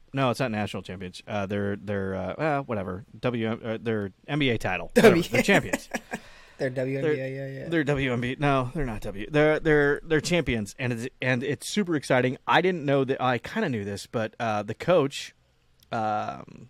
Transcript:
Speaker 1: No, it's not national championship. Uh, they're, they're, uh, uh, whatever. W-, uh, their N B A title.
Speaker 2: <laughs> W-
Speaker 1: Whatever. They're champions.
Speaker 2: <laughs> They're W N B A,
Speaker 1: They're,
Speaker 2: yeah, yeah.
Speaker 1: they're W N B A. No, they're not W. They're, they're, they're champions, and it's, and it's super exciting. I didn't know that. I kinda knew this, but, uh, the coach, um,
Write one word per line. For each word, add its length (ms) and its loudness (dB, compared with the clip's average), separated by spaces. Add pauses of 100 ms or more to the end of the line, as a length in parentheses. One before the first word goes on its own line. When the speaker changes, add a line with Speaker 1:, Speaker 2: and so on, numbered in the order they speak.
(120)
Speaker 1:
No, 180 0
it's 100 -2
not 100 -2
national 320 -4
championship. 460 -12
Uh, 180 -4
they're, 300 -2
they're, 400 -4
uh, 160 -6
uh, 300 -2
whatever. 420 -6 (160)
W-, 280 -2
uh, 320 -4
their 300 -2 (160)
N 140 -2
B 100 2
A 80 0
title. 340 -4
Speaker 2:
<laughs> 20 2
W- 200 8
Speaker 1:
Whatever. 220 0
They're 60 4
champions. 520 0
Speaker 2:
<laughs> 640 -12
They're 120 -2
W 280 -4
N 60 -2
B 60 2
A, 40 2
Speaker 1:
They're, 140 -4
Speaker 2:
yeah, 320 -10
yeah. 80 -10
Speaker 1:
they're 160 2
W 280 2
N 80 0
B 120 -2
A. 80 -8
No, 340 2
they're 120 -2
not 160 -6
W. 280 -8
They're, 300 4
they're, 420 4
they're 180 2
champions, 600 0
and 120 -2
it's, 140 -6 (160)
and 220 2
it's 280 -4
super 220 0
exciting. 420 2 (120)
I 120 6
didn't 240 0
know 200 4
that. 180 -2
I 160 2
kinda 300 -4
knew 160 -2
this, 240 -8
but, 320 -4
uh, 240 -2
the 100 -6
coach, 600 0 (560)
um, 760 -4